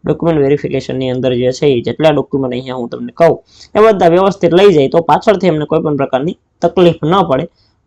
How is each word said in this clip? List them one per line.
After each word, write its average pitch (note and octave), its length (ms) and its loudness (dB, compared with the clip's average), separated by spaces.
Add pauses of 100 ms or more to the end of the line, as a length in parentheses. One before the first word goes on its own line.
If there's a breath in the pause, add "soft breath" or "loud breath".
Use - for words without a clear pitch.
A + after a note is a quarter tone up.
ડોક્યુમેન્ટ D#3 360 0
વેરિફિકેશનની C3+ 680 -2
અંદર B2+ 240 -2
જે B2 180 0
છે C#3 160 -2
એ B2+ 140 2
જેટલા A#2+ 300 0
ડોક્યુમેન્ટ C3+ 420 -2
અહીંયા B2+ 220 -8
હું A#2+ 140 -8
તમને A#2+ 220 -10
કહું E3 320 -8 (320 soft breath)
એ G#3 120 0
બધા F#3+ 200 2
વ્યવસ્થિત F3 460 0
લઈ G3 200 6
જાય, C#3+ 140 2
તો E3 140 2
પાછળથી F#3 460 0
એમને D#3 180 0
કોઈ D#3 160 -2
પણ D3+ 160 -2
પ્રકારની C3+ 400 -4 (240)
તકલીફ E3+ 420 2
ન F3+ 260 2
પડે. C#3+ 200 -2 (380)